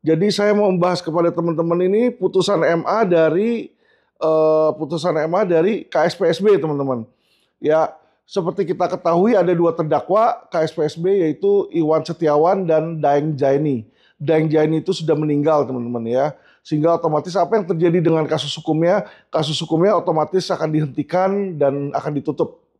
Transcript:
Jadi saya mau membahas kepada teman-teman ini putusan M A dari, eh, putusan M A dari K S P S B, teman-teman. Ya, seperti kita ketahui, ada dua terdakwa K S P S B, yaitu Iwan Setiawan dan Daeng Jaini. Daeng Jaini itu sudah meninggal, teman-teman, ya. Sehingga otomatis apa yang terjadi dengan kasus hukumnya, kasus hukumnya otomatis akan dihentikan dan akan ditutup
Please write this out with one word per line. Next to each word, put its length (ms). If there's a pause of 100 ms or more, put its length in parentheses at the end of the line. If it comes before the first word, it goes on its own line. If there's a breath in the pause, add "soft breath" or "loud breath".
Jadi 320
saya 240
mau 100
membahas 380
kepada 240
teman-teman 560
ini 240
putusan 560
M 180
A 220
dari, 640 (480)
eh, 560
putusan 480
M 160
A 80
dari 400
K 240
S 80
P 100
S 140
B, 160
teman-teman. 480 (560)
Ya, 320 (320 soft breath)
seperti 400
kita 240
ketahui, 480
ada 160
dua 160
terdakwa 800
K 160
S 80
P 80
S 160
B, 320
yaitu 480
Iwan 240
Setiawan 640
dan 320
Daeng 400
Jaini. 480 (320 soft breath)
Daeng 320
Jaini 320
itu 160
sudah 160
meninggal, 560
teman-teman, 400
ya. 240 (320 soft breath)
Sehingga 320
otomatis 400
apa 240
yang 80
terjadi 320
dengan 240
kasus 320
hukumnya, 480 (240 loud breath)
kasus 320
hukumnya 320
otomatis 560
akan 240
dihentikan 880
dan 320
akan 240
ditutup 480 (140)